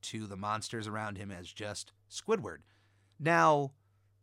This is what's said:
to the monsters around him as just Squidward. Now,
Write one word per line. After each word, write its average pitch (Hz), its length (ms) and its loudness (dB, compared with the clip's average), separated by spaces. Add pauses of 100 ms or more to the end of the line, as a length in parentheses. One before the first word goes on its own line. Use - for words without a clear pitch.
to 110 280 -8
the 98 80 -10
monsters 104 500 -4
around 107 320 -6
him 101 140 -10
as 90 200 -12
just 104 400 -10 (160)
Squidward. 131 500 -4 (600)
Now, 156 540 6 (500)